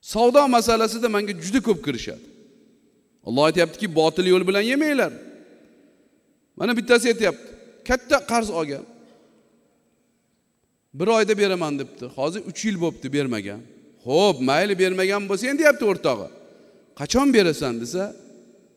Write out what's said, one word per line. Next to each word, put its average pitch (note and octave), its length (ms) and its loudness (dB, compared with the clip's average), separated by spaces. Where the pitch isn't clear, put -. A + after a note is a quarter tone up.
Savdo B3 400 4
masalasida A3+ 640 0
menga G#3 240 -2
juda F#3 260 -2
ko'p F#3+ 220 -2
kirishadi. A#2+ 440 -8
Alloh B2 180 0
aytyaptiki, E3 460 0
"Botil D#3+ 360 0
yo'l F#3 200 4
bilan G3 160 0
yemanglar". C4 500 0
Mana A3+ 180 0
bittasi A#3 320 2
aytyapti, G#3 400 -2
katta B3+ 320 0
qarz A3+ 240 -2
olgan. D#3 340 -6
"Bir E3+ 140 -4
oyda A3 300 2
beraman", F3 400 0
debdi. B2+ 280 -10
Hozir D#3 400 -4
uch - 180 -12
yil G#3+ 160 -2
bo'pti, E3 320 -4
bermagan. A2+ 480 -4
"Xo'p, E3+ 340 4
mayli, D#3 380 2
bermagan F#3+ 500 0
bo'lsa G3+ 180 -4
endi", C#4 160 -2
deyapti C#4+ 220 4
o'rtog'i. D3 440 0
"Qachon A#3+ 380 0
berasan?" D3+ 460 2
desa, C#3 220 -6